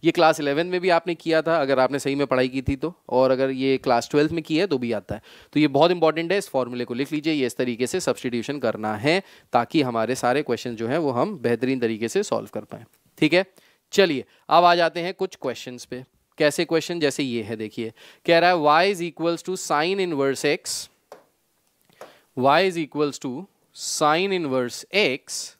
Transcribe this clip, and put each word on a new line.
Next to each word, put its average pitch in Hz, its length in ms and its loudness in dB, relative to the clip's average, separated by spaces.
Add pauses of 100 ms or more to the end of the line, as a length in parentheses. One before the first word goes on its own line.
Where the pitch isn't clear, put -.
ये 165 80 4
क्लास 160 280 4
इलेवन 147 280 0
में 180 140 -2
भी 175 80 0
आपने 170 260 0
किया 160 260 0
था, 160 160 0
अगर 139 220 2
आपने 131 200 2
सही 139 160 -4
में 143 120 0
पढ़ाई 131 220 2
की 131 120 -6
थी 139 140 -2
तो, 156 180 -6 (160)
और 127 220 4
अगर 135 200 0
ये 131 280 0
क्लास 120 320 0
ट्वेल्थ 151 200 2
में 165 120 -6
की 156 140 -2
है 190 100 0
तो 156 100 0
भी 123 160 -4
आता 104 220 -8
है। 101 60 -14 (320)
तो 147 60 2
ये 151 100 4
बहुत 147 220 4
इंपॉर्टेंट 165 400 0
है, 196 60 0
इस - 120 -6
फॉर्मूले 123 360 -4
को 123 80 -8
लिख 135 200 -4
लीजिए, 151 200 -2
ये 139 120 0
इस 117 120 -4
तरीके 123 300 -2
से 185 140 -2
सब्स्टिट्यूशन 123 580 -4
करना 107 380 -4
है 151 240 2 (320)
ताकि 120 300 2
हमारे 117 320 0
सारे 127 280 0
क्वेश्चन 120 320 -4
जो 113 120 -6
हैं 131 100 0
वो 151 160 0
हम 165 260 -2
बेहतरीन 120 400 0
तरीके 113 280 -2
से 190 160 -2
सॉल्व 110 300 -4
कर 107 120 -10
पाएँ, - 200 -16 (320)
ठीक 151 160 2
है। 185 120 4 (480)
चलिए 165 320 2 (240)
अब 165 140 6
आ 175 120 6
जाते 170 240 0
हैं 175 140 -6
कुछ 185 280 -8
क्वेश्चंस 123 440 -8
पे। 127 180 -12 (340)
कैसे 151 280 2
क्वेश्चन? 170 340 -2
जैसे 147 240 0
ये 120 200 -4
है, 110 120 -6
देखिए, 110 360 -8 (340)
कह 170 140 6
रहा 170 100 6
है 180 80 4
y 160 360 4
is 170 100 -6
equals 165 440 -4
to 185 100 -6
sine 175 480 -2
inverse 139 420 -2
x, - 300 -2 (1600)
y 135 220 4 (100)
is 170 140 -4
equals 143 360 -4
to 127 160 -8 (400)
sine 180 680 0
inverse 131 440 -4 (200)
x - 380 -6 (160)